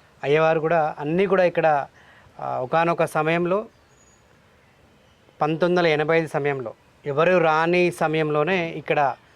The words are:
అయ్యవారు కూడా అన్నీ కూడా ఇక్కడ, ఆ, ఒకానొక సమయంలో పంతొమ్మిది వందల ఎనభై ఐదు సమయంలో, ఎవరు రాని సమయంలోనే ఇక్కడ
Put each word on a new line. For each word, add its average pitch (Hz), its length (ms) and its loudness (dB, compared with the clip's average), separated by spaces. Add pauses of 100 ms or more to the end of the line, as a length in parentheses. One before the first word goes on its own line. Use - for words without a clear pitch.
(240)
అయ్యవారు 160 360 2
కూడా 160 400 0
అన్నీ 165 260 -2
కూడా 185 180 2
ఇక్కడ, 160 440 0 (520)
ఆ, 131 200 -6
ఒకానొక 165 460 0
సమయంలో 170 600 -2 (1800)
పంతొమ్మిది 156 240 0
వందల 175 220 2
ఎనభై 156 300 2
ఐదు 160 100 0
సమయంలో, 139 460 -4 (320)
ఎవరు 160 320 2
రాని 165 540 2
సమయంలోనే 160 760 -2
ఇక్కడ 147 460 -2 (200)